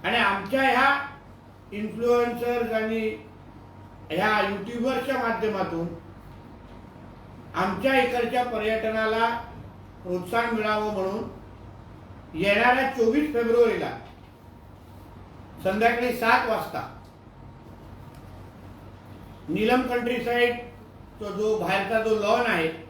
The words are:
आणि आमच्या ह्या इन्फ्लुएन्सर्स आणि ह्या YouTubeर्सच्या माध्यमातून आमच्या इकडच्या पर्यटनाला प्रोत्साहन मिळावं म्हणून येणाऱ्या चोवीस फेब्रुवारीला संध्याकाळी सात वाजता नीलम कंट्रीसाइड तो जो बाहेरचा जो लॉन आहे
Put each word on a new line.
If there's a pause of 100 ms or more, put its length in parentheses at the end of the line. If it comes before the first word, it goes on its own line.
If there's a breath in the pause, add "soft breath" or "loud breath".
आणि
आमच्या
ह्या (640)
इन्फ्लुएन्सर्स
आणि (840)
ह्या (100)
YouTubeर्सच्या
माध्यमातून (1700)
आमच्या
इकडच्या
पर्यटनाला (760)
प्रोत्साहन
मिळावं
म्हणून (1080)
येणाऱ्या
चोवीस
फेब्रुवारीला (1700)
संध्याकाळी
सात
वाजता (2500)
नीलम
कंट्रीसाइड (640)
तो
जो
बाहेरचा
जो
लॉन
आहे (220)